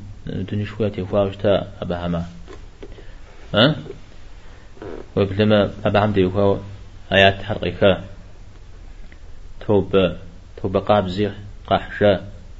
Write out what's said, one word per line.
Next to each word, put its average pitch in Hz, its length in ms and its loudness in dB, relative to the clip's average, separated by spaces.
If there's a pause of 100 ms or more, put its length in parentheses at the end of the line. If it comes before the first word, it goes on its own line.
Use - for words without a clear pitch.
(260)
ودن 98 380 -4
شوية 104 340 -2
يفاوش 95 380 0
تاب - 360 2 (100)
أبا 87 240 -4
هما. 85 200 -2 (1300)
ها؟ 127 220 6 (1400)
وبلما 101 540 4 (140)
أبا 104 140 4
عمدي 104 220 4
يفاو 98 380 4 (540)
آيات 98 300 6
حرقك. 92 580 2 (1700)
توب، 95 500 4 (460)
توب 98 140 -2
قاب 98 320 4
زيغ، 98 240 -2 (340)
قاحشا. - 640 2 (300)